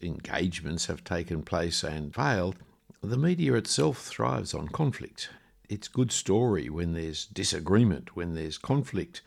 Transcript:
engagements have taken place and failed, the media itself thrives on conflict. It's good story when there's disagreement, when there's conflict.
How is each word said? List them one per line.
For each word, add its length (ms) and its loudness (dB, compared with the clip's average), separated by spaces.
engagements 840 -2
have 180 -6
taken 380 -2
place 420 -2
and 300 -6
failed, 420 0
the 160 -2
media 360 4
itself 480 2
thrives 520 -2
on 160 -4
conflict. 600 -2
It's 180 -8
good 240 2
story 580 2
when 240 -2
there's 320 -4
disagreement, 920 2
when 180 -4
there's 240 -4
conflict. 680 -2